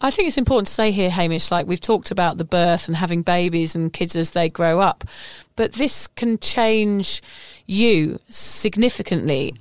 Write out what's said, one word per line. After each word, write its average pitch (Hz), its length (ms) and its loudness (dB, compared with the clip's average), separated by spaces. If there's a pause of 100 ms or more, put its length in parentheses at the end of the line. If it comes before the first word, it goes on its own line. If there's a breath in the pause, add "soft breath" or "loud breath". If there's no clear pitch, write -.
I 269 100 0
think 370 160 0
it's 285 100 -2
important 240 300 2
to - 60 -2
say 214 180 2
here, 190 180 2
Hamish, 170 400 0
like, 175 160 0
we've 175 140 -2
talked - 320 -2
about 175 260 0
the 165 60 -4
birth 170 460 2
and 165 80 -2
having 170 240 0
babies 170 540 0
and 165 180 -2
kids 175 240 -4
as 165 140 0
they 165 180 2
grow 170 320 2
up, - 240 0 (500 loud breath)
but 220 180 -2
this - 340 -2
can 233 320 -2
change 214 840 0 (420 loud breath)
you 190 640 2
significantly, 190 1300 -2